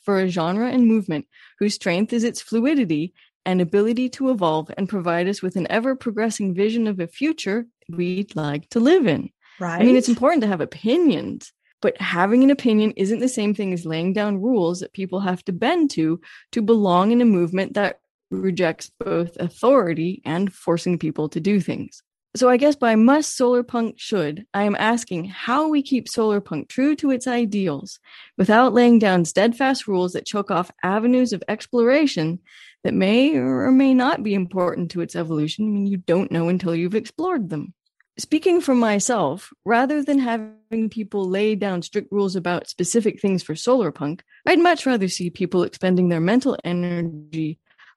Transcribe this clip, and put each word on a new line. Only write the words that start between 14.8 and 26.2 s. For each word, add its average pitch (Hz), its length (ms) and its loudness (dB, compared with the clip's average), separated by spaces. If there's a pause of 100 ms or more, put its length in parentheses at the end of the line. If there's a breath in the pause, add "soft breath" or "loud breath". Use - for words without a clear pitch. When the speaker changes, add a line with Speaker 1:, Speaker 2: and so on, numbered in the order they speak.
Speaker 1:
people 190 280 -6
have 185 260 -4
to 196 60 -4
bend 285 400 0
to, 160 280 -2 (320 loud breath)
to 233 80 -2
belong 202 520 4
in 240 100 4
a - 20 4
movement 185 500 0
that 202 260 -2 (300)
rejects 185 680 -4
both 170 400 -4
authority 180 880 0
and 185 260 -2
forcing 170 460 -2
people 156 320 -4
to 175 100 -6
do 196 200 2
things. - 420 -8 (340)
So 247 140 4
I 247 80 4
guess 285 180 2
by 233 180 2
"must 269 400 4
solar 247 280 0
punk 240 360 -6
should," 185 540 -4
I 202 120 -2
am 208 140 0
asking 214 480 -2
how 254 420 -4
we 302 140 2
keep 262 240 -2
solar 214 360 0